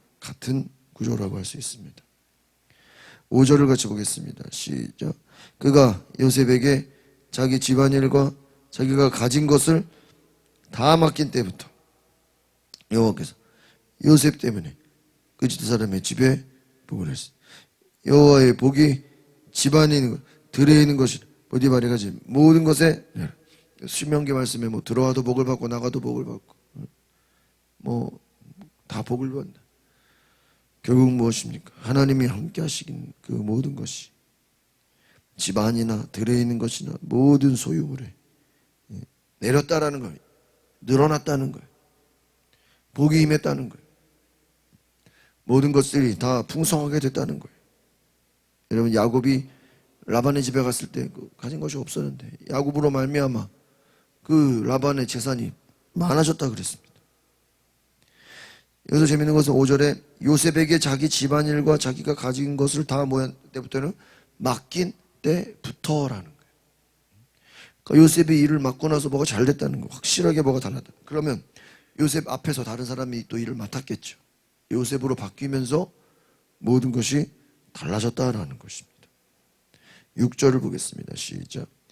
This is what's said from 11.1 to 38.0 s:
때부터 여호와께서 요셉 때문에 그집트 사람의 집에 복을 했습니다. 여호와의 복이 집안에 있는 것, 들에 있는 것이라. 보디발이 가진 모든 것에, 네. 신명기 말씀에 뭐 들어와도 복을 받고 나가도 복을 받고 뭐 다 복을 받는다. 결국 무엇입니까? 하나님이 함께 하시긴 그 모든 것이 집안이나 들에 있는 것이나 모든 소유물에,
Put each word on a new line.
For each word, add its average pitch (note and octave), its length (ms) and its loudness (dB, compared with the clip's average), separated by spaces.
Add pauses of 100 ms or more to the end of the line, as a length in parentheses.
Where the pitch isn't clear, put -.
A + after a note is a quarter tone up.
때부터 G#2 380 -6 (1200)
여호와께서 G#2+ 440 0 (680)
요셉 D3 340 6
때문에 F#2+ 380 -6 (600)
그집트 - 280 -4
사람의 G#2+ 380 -2
집에 C3 420 0 (420)
복을 F#2+ 220 -8
했습니다. - 360 -14 (600)
여호와의 C#3 520 8
복이 C#3 440 2 (520)
집안에 D3+ 420 4
있는 C3 160 0
것, - 400 -14
들에 D3 300 6
있는 D3 160 2
것이라. B2+ 280 -2 (240)
보디발이 B2+ 380 2
가진 G#2 380 -6
모든 D#3+ 400 6
것에, D#3 500 2
네. - 140 -8 (580)
신명기 D3 460 -4
말씀에 B2 340 -4
뭐 A2 160 -6
들어와도 B2+ 400 0
복을 B2 220 0
받고 B2+ 240 -4
나가도 A#2+ 320 -6
복을 B2 240 -6
받고 - 300 -16 (1200)
뭐 - 340 -6 (760)
다 A2 160 -10
복을 B2+ 280 -6
받는다. - 300 -12 (1200)
결국 B2+ 280 4
무엇입니까? A#2 680 -4
하나님이 C3+ 480 0
함께 B2+ 360 -6
하시긴 - 600 -10
그 - 120 -12
모든 A#2+ 420 -4
것이 - 340 -12 (1300)
집안이나 A2+ 720 -2
들에 B2 340 -2
있는 A#2+ 160 -2
것이나 - 440 -8
모든 C3+ 540 2
소유물에, C3+ 580 -6 (800)